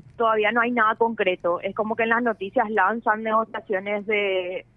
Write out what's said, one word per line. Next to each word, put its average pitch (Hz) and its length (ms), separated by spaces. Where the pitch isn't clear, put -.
todavía 220 380
no 240 80
hay 240 100
nada 226 240
concreto. 185 640
Es 196 160
como 220 220
que 233 60
en 226 60
las 233 140
noticias 214 480
lanzan 214 520
negociaciones 208 840
de, 190 580